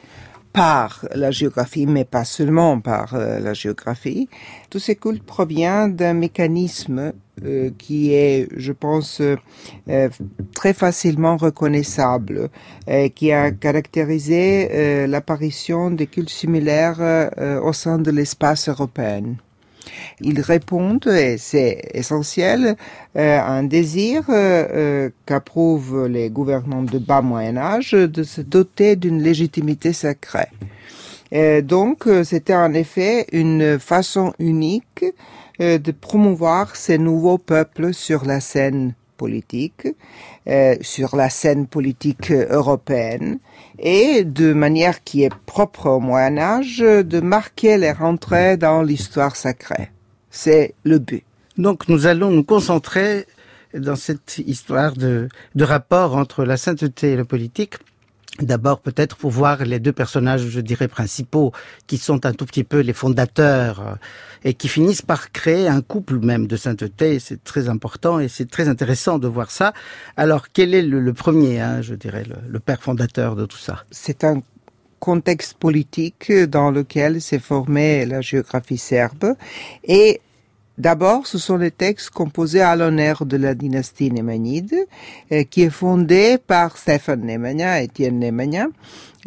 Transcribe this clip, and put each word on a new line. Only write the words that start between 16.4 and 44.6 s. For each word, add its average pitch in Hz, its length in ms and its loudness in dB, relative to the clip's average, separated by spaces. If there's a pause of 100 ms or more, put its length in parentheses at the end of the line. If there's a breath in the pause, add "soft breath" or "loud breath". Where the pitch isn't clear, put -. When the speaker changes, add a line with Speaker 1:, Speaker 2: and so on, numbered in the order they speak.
Speaker 1:
euh, 156 600 -2
au 160 140 0
sein 165 240 -2
de 156 140 0
l'espace 147 580 0
européen. 123 540 -4 (1000 loud breath)
Ils 147 180 -2
répondent, 180 680 0
et 139 300 2
c'est 123 560 -2
essentiel, 185 840 0 (400 loud breath)
euh, 151 200 4
à 135 140 0
un 135 120 -2
désir, 175 640 0
euh, 190 440 4
euh, 143 360 0 (160)
qu'approuvent 139 800 0
les 120 220 -2
gouvernants 131 540 -4
de 127 140 -4
bas 135 240 2
Moyen 117 360 -2
Âge 196 340 -4
de 165 320 2
se 151 160 -12
doter 185 560 2
d'une 170 260 0
légitimité 156 680 0
sacrée. - 560 -4 (880 loud breath)
Euh, 151 280 4
donc, 196 460 0
euh, 185 160 6
c'était 170 320 0
en 170 180 4
effet 190 600 0
une 156 440 2
façon 185 640 0
unique, 165 640 -2 (560 loud breath)
euh, 170 180 2
de 151 140 -4
promouvoir 185 880 2
ces 160 200 0
nouveaux 165 400 2
peuples 160 560 0
sur 151 300 -2
la 139 160 -2
scène 135 540 -2 (240)
politique, 120 680 -8 (600 loud breath)
euh, 135 340 4
sur - 340 -6
la 160 140 2
scène 143 380 0
politique 139 640 -4
européenne, 131 1080 0 (400 loud breath)
et 214 440 4
de 156 300 2
manière 160 500 2